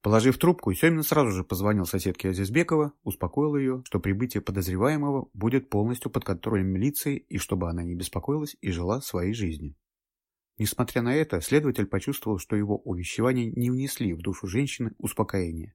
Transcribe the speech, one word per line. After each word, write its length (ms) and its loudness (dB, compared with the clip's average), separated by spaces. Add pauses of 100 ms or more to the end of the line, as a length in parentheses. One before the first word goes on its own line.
Положив 340 6
трубку, 360 4
Сёмин 280 4
сразу 300 4
же 120 0
позвонил 420 0
соседке 440 -2
Азизбекова, 640 2 (120)
успокоил 520 0
её, 300 0
что 160 -2
прибытие 400 0
подозреваемого 920 0
будет 360 0
полностью 420 0
под 140 -2
контролем 420 0
милиции 500 0
и 200 -8
чтобы 320 -2
она 140 -4
не 120 -6
беспокоилась 640 -4
и 100 -2
жила 320 0
своей 320 -2
жизнью. 420 -4 (840)
Несмотря 440 0
на 140 0
это, 240 0
следователь 480 2
почувствовал, 500 -2
что 180 -4
его 220 0
увещевания 760 -2
не 160 0
внесли 420 -2
в 60 -6
душу 260 -6
женщины 520 -2
успокоения. 760 -4